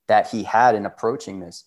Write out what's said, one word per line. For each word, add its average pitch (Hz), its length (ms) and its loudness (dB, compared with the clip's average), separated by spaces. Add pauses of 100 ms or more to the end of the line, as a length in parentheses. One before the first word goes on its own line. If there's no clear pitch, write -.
that 107 240 2
he 110 140 -4
had 117 300 4
in 101 120 -2
approaching 104 540 -6
this. 87 260 -16